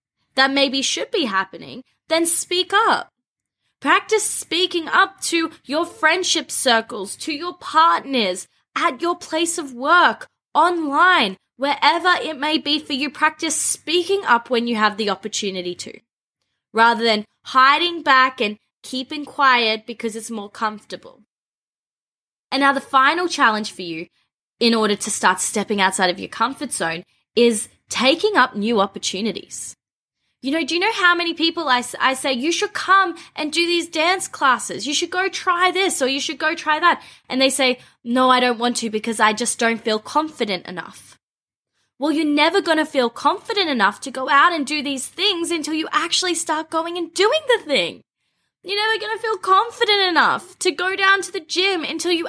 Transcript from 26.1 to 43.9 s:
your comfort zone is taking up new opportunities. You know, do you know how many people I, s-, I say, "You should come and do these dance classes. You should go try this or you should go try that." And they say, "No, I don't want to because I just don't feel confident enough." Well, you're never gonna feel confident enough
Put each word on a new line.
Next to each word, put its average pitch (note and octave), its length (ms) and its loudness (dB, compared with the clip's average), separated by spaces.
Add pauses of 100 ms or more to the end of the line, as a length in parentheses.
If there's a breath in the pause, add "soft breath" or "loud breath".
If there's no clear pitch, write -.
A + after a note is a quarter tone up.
your F#3+ 120 -12
comfort C4 420 -6
zone E3 320 -6 (320)
is A#3 320 2 (220)
taking E4 460 2
up B3+ 200 2
new G#3 240 0
opportunities. - 960 -6 (680)
You C4 60 -2
know, D#4+ 140 0
do D#4+ 100 -4
you F4 60 0
know G#4+ 120 0
how F4+ 220 0
many E4+ 200 -2
people E4 340 -2
I, B3 100 4
s-, B3 220 -8
I C4 140 0
say, C4+ 180 -4
"You C4 180 -2
should E4+ 220 -2
come F#4 420 2 (220 loud breath)
and D4+ 160 -6
do E4+ 120 0
these E4+ 220 0
dance E4+ 400 -2
classes. A#3+ 640 -2
You D4+ 40 -4
should E4 180 -2
go F#4 180 -2
try F4+ 420 0
this F4+ 320 0
or B3+ 60 0
you C4+ 100 -2
should C#4 200 -6
go D#4+ 180 0
try D#4 240 -2
that." E4+ 200 4 (280 loud breath)
And B3+ 120 -2
they C4+ 80 4
say, B3+ 300 0 (240 soft breath)
"No, B3+ 260 2
I B3+ 120 6
don't B3 180 2
want A#3+ 200 -2
to A3+ 120 -4
because G#3+ 300 -4
I G#3+ 140 4
just A3+ 260 -4
don't A3+ 200 0
feel G#3+ 200 -2
confident A#3+ 640 -4
enough." - 500 -14 (800)
Well, D4 140 -2
you're D#4 140 0
never D4+ 360 2
gonna D#4 240 0
feel C4 240 0
confident F4+ 640 -2
enough G#3 300 0